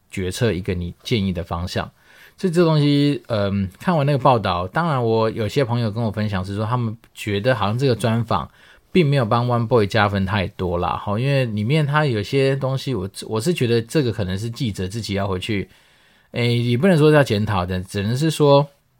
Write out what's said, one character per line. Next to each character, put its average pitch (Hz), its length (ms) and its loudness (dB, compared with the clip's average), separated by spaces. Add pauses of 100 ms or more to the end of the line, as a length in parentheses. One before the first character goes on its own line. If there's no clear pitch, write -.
(120)
决 92 180 -4
策 107 240 0
一 90 80 -4
个 98 140 -4
你 87 260 -6
建 107 240 -2
议 95 80 0
的 85 100 -4
方 85 240 -6
向。 90 220 -6 (480)
所 190 100 -2
以 170 60 -2
这 175 100 4
东 160 160 4
西， 143 460 2
嗯， 101 420 -2 (120)
看 180 180 0
完 135 80 2
那 147 60 2
个 139 80 0
报 131 180 4
道， 92 300 -2
当 160 200 -2
然 135 160 0
我 113 280 2
有 107 160 -4
些 139 180 0
朋 120 140 0
友 117 100 0
跟 113 140 -4
我 110 80 -2
分 107 180 -2
享 92 160 -2
是 101 100 -6
说 107 80 -4
他 113 140 -2
们 113 180 -4 (200)
觉 101 240 -4
得 127 160 2
好 107 100 -2
像 104 100 0
这 135 120 0
个 120 80 2
专 113 280 0
访 85 240 -2 (440)
并 180 120 4
没 143 120 2
有 131 100 2
帮 120 220 0
One 120 180 0
Boy 110 220 4
加 104 200 2
分 98 200 0
太 92 220 0
多 87 280 -4
啦， 87 260 -2
齁， 104 140 -2
因 123 80 -2
为 139 200 2
里 107 180 -2
面 147 240 2
他 151 180 0
有 113 160 0
些 135 340 0
东 135 220 -2
西 131 160 -6
我， 98 160 -4 (180)
我 107 140 -2
是 151 100 0
觉 147 140 0
得 117 160 2
这 151 220 -2
个 117 80 0
可 107 120 -4
能 92 140 -2
是 110 100 -6
记 117 240 -4
者 92 160 -4
自 110 140 -8
己 98 140 -4
要 98 120 -2
回 95 120 -4
去， 101 280 -4 (640)
诶， 120 260 0
也 120 200 0
不 139 100 0
能 180 100 6
说 151 140 6
要 147 120 6
检 107 220 0
讨 98 200 -2
的， 92 160 -4
只 95 220 -4
能 117 140 -2
是 160 120 0
说 143 380 4 (320)